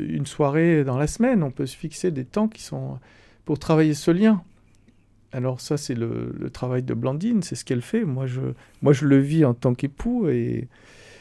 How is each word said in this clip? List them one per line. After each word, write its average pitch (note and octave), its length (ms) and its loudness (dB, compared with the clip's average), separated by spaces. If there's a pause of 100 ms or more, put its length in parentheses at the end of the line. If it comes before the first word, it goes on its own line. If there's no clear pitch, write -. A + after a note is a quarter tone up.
une D3+ 180 -2
soirée D#3 560 2
dans C3 160 -2
la D3 80 0
semaine. A3+ 360 2
On C#3 80 -2
peut C#3 160 -6
se - 100 -10
fixer D#3+ 340 -6
des C3 140 -4
temps G#3+ 240 -2
qui - 140 -12
sont C3+ 360 -10 (460)
pour D3 140 -2
travailler D#3 360 2
ce D3+ 160 -2
lien. G3+ 320 4 (920)
Alors B2+ 280 -4
ça, - 160 -4
c'est C#3+ 180 -4
le, A#2 440 -4
le C3 100 -6
travail B2+ 340 -4
de B2+ 120 -4
Blandine, D#3 480 0
c'est - 140 -8
ce - 80 -12
qu'elle B2 180 -2
fait. A3+ 220 -2
Moi, C3 220 -4
je, B2+ 140 -6 (420)
moi, D3 100 6
je C#3+ 120 2
le C#3 140 6
vis D3 260 4
en A#2+ 80 4
tant B2 220 0
qu'époux G#3+ 540 -4
et, A#2+ 400 -2 (520)